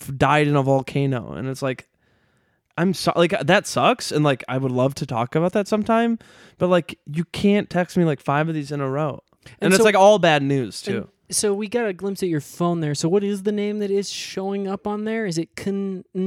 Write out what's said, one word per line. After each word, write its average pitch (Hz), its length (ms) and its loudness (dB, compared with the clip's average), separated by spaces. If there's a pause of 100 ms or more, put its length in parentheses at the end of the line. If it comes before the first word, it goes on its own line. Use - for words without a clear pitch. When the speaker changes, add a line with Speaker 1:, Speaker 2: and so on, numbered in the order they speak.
Speaker 1:
f-, 139 160 -10
died 147 300 4
in 147 80 2
a 139 80 4
volcano," 135 680 0
and 101 140 -8
it's 131 140 -8
like, 131 260 -6 (880)
"I'm 175 200 0
so, - 200 -2
like, 170 240 2
that 180 280 2
sucks, 170 440 0
and, 151 120 2
like, 139 240 0
I 127 100 -4
would 131 140 -2
love 127 240 0
to 147 100 -8
talk 123 300 -4
about 170 180 0
that 208 140 -2
sometime, 226 500 0 (400)
but, 180 120 0
like, 180 360 0
you 156 200 -4
can't 202 440 0
text 175 280 -2
me, 180 60 4
like, 156 160 2
five 151 300 0
of 160 60 -4
these 147 160 -6
in 147 100 -4
a 135 80 -2
row." 139 320 -4 (220)
And - 180 -20
Speaker 2:
And 196 120 4
Speaker 1:
it's, 190 40 6
Speaker 2:
so 226 60 6
Speaker 1:
like, 214 120 6
all 202 220 8
bad 160 240 4
news 139 400 -2
too. 196 160 -6 (300)
Speaker 2:
and 185 80 -8
so 202 180 0
we 208 140 -4
got 233 180 -2
a 202 80 -2
glimpse 190 300 -4
at 185 60 -2
your 151 120 0
phone 175 380 -2
there. 147 160 -2
So 165 120 -2
what 196 160 2
is 202 200 -4
the 208 80 0
name 208 260 -4
that 208 140 -4
is 196 180 0
showing 196 580 -6
up 196 200 -6
on 208 160 -4
there? 220 240 -2
Is 160 100 -4
it 165 180 -6
kun 196 480 -6 (240)